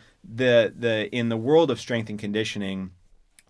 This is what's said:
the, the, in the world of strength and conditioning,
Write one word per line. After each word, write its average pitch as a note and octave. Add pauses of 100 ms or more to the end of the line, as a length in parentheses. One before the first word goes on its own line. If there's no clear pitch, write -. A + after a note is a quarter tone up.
(240)
the, A#2
the, A2
in A#2
the A2+
world C#3+
of A2+
strength A2+
and G#2
conditioning, G2+ (600)